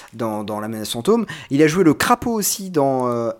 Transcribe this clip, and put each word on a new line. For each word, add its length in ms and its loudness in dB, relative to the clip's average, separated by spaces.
dans, 320 -6
dans 160 -6
La 80 -6
Menace 240 -8
Fantôme. 340 2
Il 140 4
a 40 8
joué 180 2
le 80 8
Crapaud 400 0
aussi 360 -4
dans, 400 0
euh, 300 -2